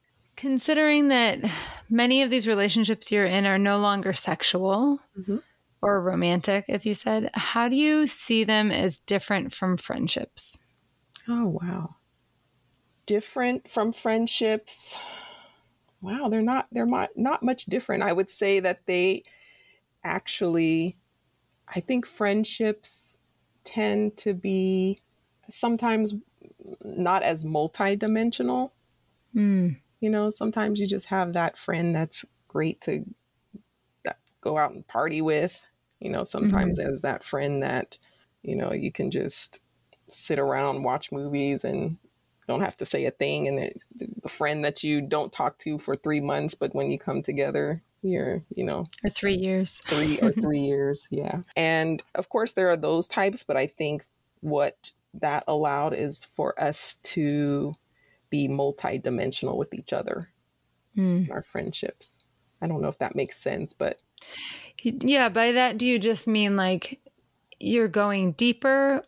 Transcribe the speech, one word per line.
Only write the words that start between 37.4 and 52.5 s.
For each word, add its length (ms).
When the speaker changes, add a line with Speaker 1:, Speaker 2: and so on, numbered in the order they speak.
Speaker 2:
that, 340
you 160
know, 160
you 180
can 200
just 500
sit 300
around, 440
watch 300
movies, 500
and 340
don't 140
have 160
to 100
say 200
a 60
thing. 360
And 100
the, 160
the 60
friend 380
that 180
you 180
don't 300
talk 280
to 200
for 160
three 240
months, 360
but 200
when 160
you 80
come 220
together, 600
you're, 420
you 120
know, 180
Speaker 1:
Or 40
three 260
years. 420
Speaker 2:
three 320
or 120
Speaker 1:
<laughs> 100
Speaker 2:
three 180
years. 500
Yeah. 340
And 480
of 120
course 240